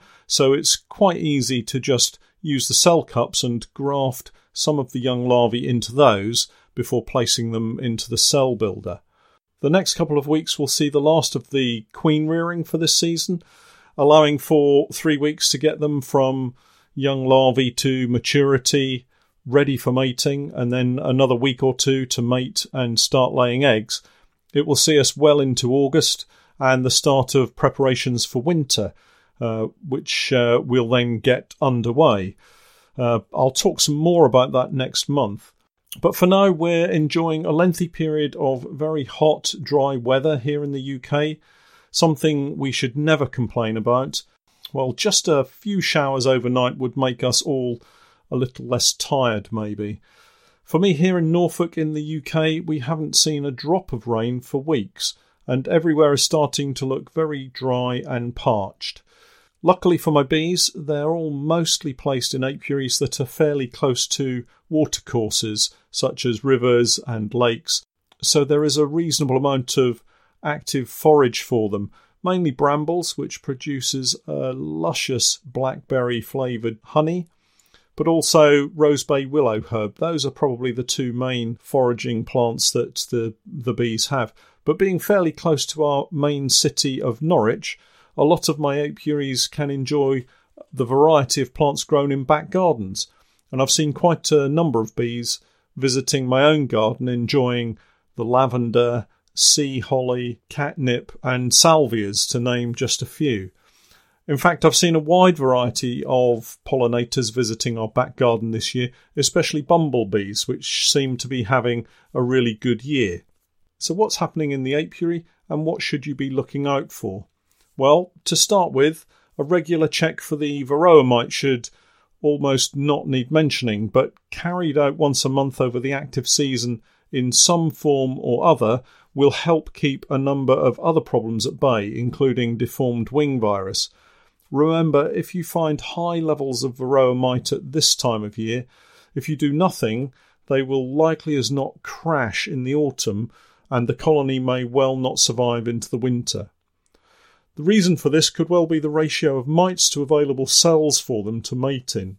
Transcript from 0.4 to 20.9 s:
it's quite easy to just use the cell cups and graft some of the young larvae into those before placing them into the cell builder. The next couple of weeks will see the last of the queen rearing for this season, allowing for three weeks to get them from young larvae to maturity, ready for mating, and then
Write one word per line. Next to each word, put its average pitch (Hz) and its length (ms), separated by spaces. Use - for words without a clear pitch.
it's 151 240
quite - 400
easy 131 460
to 131 180
just - 380
use 143 260
the - 60
cell 170 280
cups - 400
and 120 300
graft 139 600
some 151 260
of 127 140
the 131 80
young 123 260
larvae 123 400
into 120 280
those 117 540
before 123 280
placing 117 500
them 113 280
into 117 300
the 117 80
cell 131 360
builder. 101 460
The 139 100
next 190 240
couple 151 240
of 139 100
weeks 156 300
will 147 80
see 147 240
the 143 100
last 151 340
of - 140
the 120 460
queen 156 320
rearing 170 380
for - 120
this 160 180
season, 170 480
allowing 147 420
for 143 540
three 156 240
weeks 151 340
to 147 80
get 156 200
them 147 220
from 131 540
young 135 320
larvae 131 440
to 131 380
maturity, 131 1000
ready 139 320
for 127 160
mating, 135 600
and 120 180
then 123 260